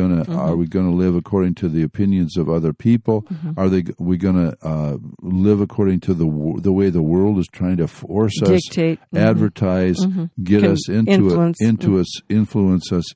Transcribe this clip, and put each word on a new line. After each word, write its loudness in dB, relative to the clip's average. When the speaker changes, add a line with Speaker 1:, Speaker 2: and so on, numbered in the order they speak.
Speaker 1:
gonna, 0
Speaker 2:
Mm-hmm. -6
Speaker 1:
are -2
we -2
gonna 0
live 2
according -2
to -4
the 0
opinions -2
of -2
other 0
people? 0
Speaker 2:
Mm-hmm. -8
Speaker 1:
Are 0
they, 2
we -2
gonna, 0
uh, -4
live 2
according 0
to -2
the 0
wo-, -4
the 0
way 2
the 2
world 2
is -4
trying -4
to 0
force -4
us, 4
Speaker 2:
Dictate. 0
Mm-hmm. -12
Speaker 1:
advertise, 0
Speaker 2:
Mm-hmm. -2
Speaker 1:
get 4
Speaker 2:
Con-, 4
Speaker 1:
us -2
into 0
Speaker 2:
influence. 2
Speaker 1:
a, 2
into 2
Speaker 2:
Mm-hmm. 4
Speaker 1:
us, -6
influence 0
us 0